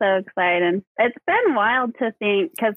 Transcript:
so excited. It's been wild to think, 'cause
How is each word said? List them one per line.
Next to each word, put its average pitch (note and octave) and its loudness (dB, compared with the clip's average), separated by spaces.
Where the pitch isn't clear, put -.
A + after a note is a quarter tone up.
so G3 2
excited. F3+ 0
It's A#3+ 0
been G4 0
wild A#3 0
to A3+ -2
think, G3+ 0
'cause A3 0